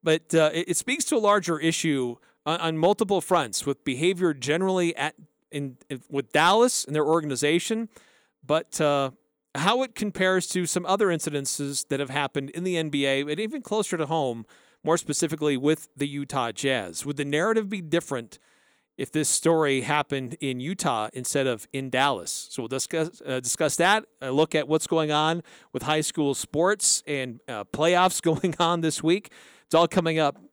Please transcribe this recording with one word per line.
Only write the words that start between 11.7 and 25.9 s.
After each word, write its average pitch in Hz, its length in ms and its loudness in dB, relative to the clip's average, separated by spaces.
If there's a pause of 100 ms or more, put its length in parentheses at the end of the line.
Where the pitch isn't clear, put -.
that 139 100 -2
have 139 120 -4
happened 139 400 -4
in 170 120 -8
the 185 140 -2
N 160 140 -2
B 139 160 0
A 135 160 2
and 151 180 -4
even 233 220 -6
closer 208 340 -2
to 160 80 -2
home, 131 400 -2 (400)
more 165 140 2
specifically 151 580 -2
with 147 400 0
the 139 100 -2
Utah 139 460 -4
Jazz. 110 540 -2
Would 143 100 -4
the 143 80 -4
narrative 196 460 0
be 202 100 -6
different 147 580 -4 (600)
if 135 120 -6
this 156 200 0
story 156 500 2
happened 135 600 -2
in 127 200 -4
Utah 127 540 -2
instead 131 320 -2
of 117 260 -2
in 135 160 -6
Dallas? 127 640 -2
So 123 140 -8
we'll 113 40 -8
discuss, 156 560 -4
uh, 131 160 -4
discuss 143 360 -2
that, 196 280 4 (160)
a 135 100 -6
look 147 240 2
at 147 140 0
what's 156 180 2
going 160 240 0
on 156 320 2 (300)
with 127 120 -6
high 156 180 2